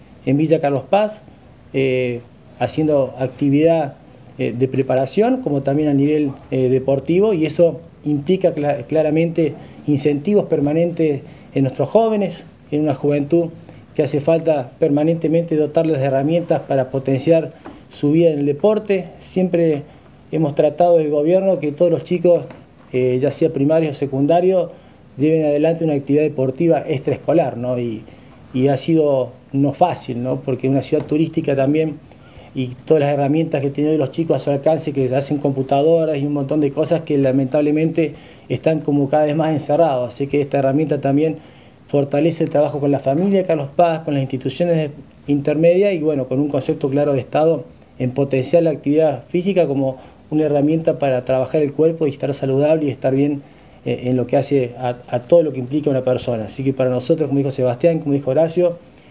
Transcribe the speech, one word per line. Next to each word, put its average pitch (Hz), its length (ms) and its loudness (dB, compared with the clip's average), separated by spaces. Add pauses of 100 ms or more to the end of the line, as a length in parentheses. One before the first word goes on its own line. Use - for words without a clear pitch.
(260)
en 135 100 2
Villa 156 240 2
Carlos 143 300 -2
Paz, 208 320 0 (500)
eh, 127 480 -2 (380)
haciendo 143 600 0
actividad, 143 760 2 (440)
eh, 127 180 -4
de 127 120 0
preparación, 135 760 0
como 143 200 -2
también 147 260 0
a 143 60 2
nivel, 147 360 2 (200)
eh, 131 180 0
deportivo, 139 680 0
y 156 120 0
eso 151 340 2 (240)
implica 160 480 0
cla-, 143 340 -4
claramente 156 680 0 (320)
incentivos 147 600 0
permanentes 151 760 0 (320)
en 139 80 0
nuestros 131 260 -2
jóvenes, 208 560 0 (260)
en 151 120 0
una 151 120 0
juventud 147 520 0 (480)
que 156 80 2
hace 143 180 -2
falta 160 580 0
permanentemente 160 760 0
dotarles 151 420 0
de 135 80 0
herramientas 143 640 0
para 131 220 0
potenciar 139 640 0 (380)
su 147 220 -2
vida 165 180 4
en 147 80 -2
el 143 80 0
deporte. 196 600 0 (140)
Siempre 170 640 0 (500)
hemos 160 220 -2
tratado 165 440 4
del 156 120 0
gobierno 175 480 2
que 147 140 -4
todos 170 180 2
los 151 140 0
chicos, 175 400 2 (480)
eh, 127 280 0
ya 139 120 0
sea 156 200 0
primario 156 380 2
o 139 40 -6
secundario, 175 760 0 (460)
lleven 156 280 2
adelante 160 400 0
una 156 100 0
actividad 139 280 0
deportiva 143 640 0
extraescolar, 143 720 -2
¿no? 123 220 -4
Y, 117 240 -6 (500)
y 131 140 2
ha 139 80 0
sido 143 560 0 (200)
no 139 200 0
fácil, 131 500 -2
¿no? 135 180 -4
Porque 131 280 -4
una 135 140 2
ciudad 151 220 -2
turística 151 520 -2
también, 147 420 0 (560)
y 131 140 -4 (160)
todas 156 160 4
las 143 120 0
herramientas 147 480 0
que 139 100 -2
tienen 147 220 0
hoy 156 60 2
los 131 140 -2
chicos 160 240 -2
a - 20 -2
su 143 120 -4
alcance, 143 420 0
que 131 120 0 (100)
hacen 139 240 -2
computadoras 143 760 0
y 139 80 -4
un 147 80 -2
montón 143 280 -2
de 139 100 2
cosas 156 320 -2
que 147 160 -2
lamentablemente 147 960 0 (340)
están 156 320 0
como 143 280 0
cada 151 160 2
vez 147 100 0
más 160 180 0
encerrados. 143 600 0
Así 139 140 -6
que 147 120 0
esta 143 180 -2
herramienta 139 420 0
también 147 380 0 (500)
fortalece 147 560 0
el 156 60 -2
trabajo 147 280 0
con 143 140 0
la 135 80 0
familia 180 400 0
de 185 60 -2
Carlos 147 280 -2
Paz, 165 260 2
con 156 140 -4
las 139 80 0
instituciones 165 540 -2
de, 151 140 -2 (360)
intermedias 160 680 2
y 175 60 -2
bueno, 147 300 -2
con 131 100 -2
un 147 100 0
concepto 143 400 -2
claro 143 240 0
de 131 80 0
Estado 151 440 0 (340)
en 123 140 -2
potenciar 139 500 2
la 165 80 2
actividad 143 580 0
física 180 380 0
como 135 300 -2 (340)
una 156 140 0
herramienta 156 540 0
para 127 260 0
trabajar 131 380 0
el 139 100 -2
cuerpo 160 340 0
y 139 40 0
estar 139 240 -4
saludable 143 520 0
y 135 40 0
estar 131 240 -2
bien, 143 280 0 (420)
eh, 123 200 -4
en 127 120 0
lo 123 100 -2
que 139 100 0
hace 135 420 0
a, 123 200 -6 (100)
a 127 140 -4
todo 175 200 6
lo 151 100 -2
que 131 60 -8
implica 143 320 -2
una 131 120 0
persona. 120 420 -2
Así 120 180 -10
que 135 100 0
para 131 180 0
nosotros, 143 380 0
como 139 100 0
dijo 139 120 0
Sebastián, 131 480 0
como 151 140 -2
dijo 139 180 -2
Horacio, 165 460 0 (340)